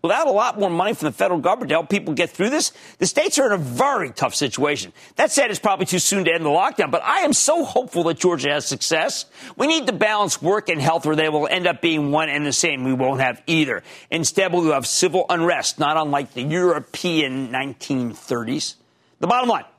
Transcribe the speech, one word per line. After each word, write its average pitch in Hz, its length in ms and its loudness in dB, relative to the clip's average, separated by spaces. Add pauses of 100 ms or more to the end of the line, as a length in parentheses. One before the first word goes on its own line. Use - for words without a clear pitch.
Without 190 240 2
a 262 60 2
lot 208 280 0
more 196 80 2
money 175 240 0
from 151 140 -4
the 147 60 0
federal 180 280 0
government 175 300 0
to 151 60 2
help 165 120 0
people 196 240 -2
get 165 160 0
through 208 220 -2
this, 302 220 0 (260)
the 196 80 2
states 311 320 0
are 269 80 4
in 214 60 4
a 202 40 2
very 165 540 0
tough 120 240 -2
situation. 139 580 -2 (240)
That 294 160 2
said, 262 160 2
it's 202 100 -4
probably 190 280 0
too 185 120 0
soon 190 280 0
to 165 80 2
end 165 100 -2
the 151 60 2
lockdown, 180 400 2
but 165 120 0
I 320 180 2
am 339 120 2
so 311 320 2
hopeful 240 380 -2
that 160 160 0
Georgia 151 320 0
has 147 160 -2
success. - 580 -2 (320)
We 254 100 0
need 311 200 2
to 233 80 -2
balance 208 480 0
work 196 260 0
and 165 100 0
health, 160 280 0
or 151 100 2
they 156 140 2
will 151 180 0
end 180 180 0
up 175 140 0
being 156 320 0
one 156 160 2
and 147 160 -2
the 143 80 -2
same. 139 320 -2
We 131 80 0
won't 131 300 0
have 123 240 -2
either. 147 360 0 (280)
Instead, 170 420 0
we'll 165 220 2
have 131 120 -2
civil 180 440 2
unrest, 165 480 0
not 151 180 2
unlike 143 380 -2
the 123 80 -6
European 151 1080 0
nineteen 127 640 -4
thirties. 123 640 -6 (440)
The - 60 -2
bottom 247 220 2
line 196 160 0 (140)